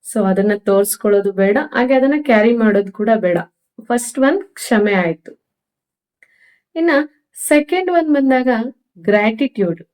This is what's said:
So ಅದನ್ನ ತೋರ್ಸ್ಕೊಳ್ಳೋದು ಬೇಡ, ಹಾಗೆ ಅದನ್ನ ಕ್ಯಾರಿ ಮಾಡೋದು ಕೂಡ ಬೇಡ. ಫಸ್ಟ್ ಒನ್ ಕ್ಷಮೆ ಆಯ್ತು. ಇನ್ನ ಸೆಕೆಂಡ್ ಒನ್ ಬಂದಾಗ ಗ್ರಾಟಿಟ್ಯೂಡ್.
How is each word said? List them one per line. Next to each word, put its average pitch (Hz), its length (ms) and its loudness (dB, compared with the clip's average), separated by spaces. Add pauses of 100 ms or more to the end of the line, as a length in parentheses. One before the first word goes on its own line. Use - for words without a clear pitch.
(140)
So 202 140 0
ಅದನ್ನ 196 300 0
ತೋರ್ಸ್ಕೊಳ್ಳೋದು 202 720 0
ಬೇಡ, 196 260 0 (160)
ಹಾಗೆ 247 200 0
ಅದನ್ನ 269 280 2
ಕ್ಯಾರಿ 233 360 2
ಮಾಡೋದು 202 340 0
ಕೂಡ 208 240 -4
ಬೇಡ. 180 220 -2 (440)
ಫಸ್ಟ್ 240 380 -6
ಒನ್ 302 240 0
ಕ್ಷಮೆ 208 500 -2
ಆಯ್ತು. 175 480 -4 (1300)
ಇನ್ನ 330 140 0 (440)
ಸೆಕೆಂಡ್ 349 580 0
ಒನ್ 320 240 2
ಬಂದಾಗ 262 320 0 (520)
ಗ್ರಾಟಿಟ್ಯೂಡ್. 208 840 -2 (100)